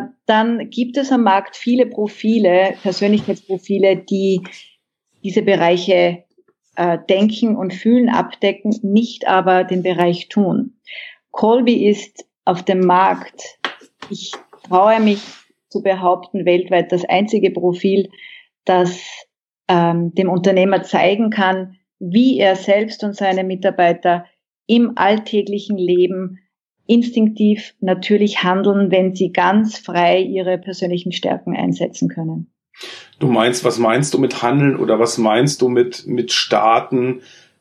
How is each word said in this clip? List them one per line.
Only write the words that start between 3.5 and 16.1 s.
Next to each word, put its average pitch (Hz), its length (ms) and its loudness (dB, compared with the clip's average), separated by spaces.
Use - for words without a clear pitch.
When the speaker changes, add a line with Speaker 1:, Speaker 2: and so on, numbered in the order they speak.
Speaker 1:
die 190 460 -2
diese 196 160 -2
Bereiche, 175 840 2
äh, 170 220 0
Denken 214 480 0
und 185 160 -6
Fühlen 240 380 2
abdecken, - 720 -2
nicht 214 440 0
aber 185 380 2
den 185 180 -2
Bereich 175 460 -2
Tun. - 460 -2
Kolbi 233 580 2
ist - 380 -4
auf 180 180 -2
dem 185 180 0
Markt, 185 800 0
ich - 220 -12
traue 214 320 4
mich 208 220 2
zu - 120 -6
behaupten, 185 640 -2